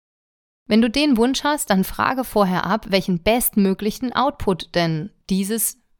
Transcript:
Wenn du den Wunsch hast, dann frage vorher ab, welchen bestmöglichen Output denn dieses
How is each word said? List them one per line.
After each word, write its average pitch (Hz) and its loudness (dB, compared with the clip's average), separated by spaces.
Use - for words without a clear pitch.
Wenn 214 4
du 240 2
den 277 2
Wunsch 247 0
hast, 294 -2
dann 190 2
frage 247 -2
vorher 185 0
ab, 208 -2
welchen 185 0
bestmöglichen 214 0
Output - -2
denn 165 0
dieses 202 -2